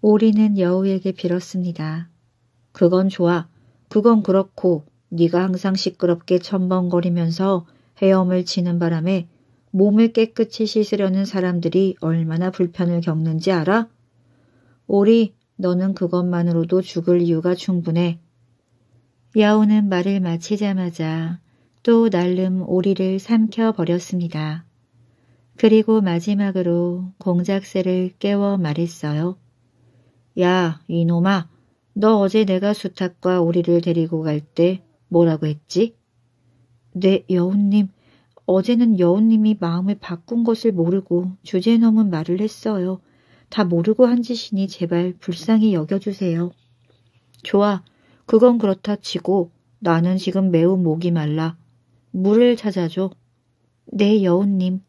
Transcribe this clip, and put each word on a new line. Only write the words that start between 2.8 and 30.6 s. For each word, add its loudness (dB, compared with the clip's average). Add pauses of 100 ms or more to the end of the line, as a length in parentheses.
좋아. -2 (420)
그건 2
그렇고 -2 (240)
네가 0
항상 -2
시끄럽게 -2
첨벙거리면서 -2 (360)
헤엄을 2
치는 -2
바람에 -2 (440)
몸을 4
깨끗이 -2
씻으려는 0
사람들이 -2
얼마나 -2
불편을 -2
겪는지 -2
알아? -2 (1000)
오리, 2 (240)
너는 -2
그것만으로도 -2
죽을 -2
이유가 0
충분해." -2 (1160)
여우는 4
말을 -2
마치자마자 -4 (440)
또 4
날름 -2
오리를 0
삼켜버렸습니다. -2 (920)
그리고 4
마지막으로 -2
공작새를 -2
깨워 0
말했어요. -4 (1000)
"야, 2